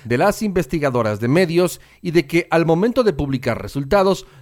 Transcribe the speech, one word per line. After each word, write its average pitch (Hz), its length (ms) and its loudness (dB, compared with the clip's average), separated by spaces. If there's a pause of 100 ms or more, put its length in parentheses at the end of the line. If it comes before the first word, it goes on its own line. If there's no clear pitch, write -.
de 120 140 0
las 202 240 2
investigadoras 143 760 -2
de 120 60 -2
medios 175 540 0 (220)
y 175 80 -6
de 160 160 2
que 165 240 -2
al 165 160 2
momento 208 340 2
de 208 120 2
publicar 131 460 -4
resultados 156 680 0 (140)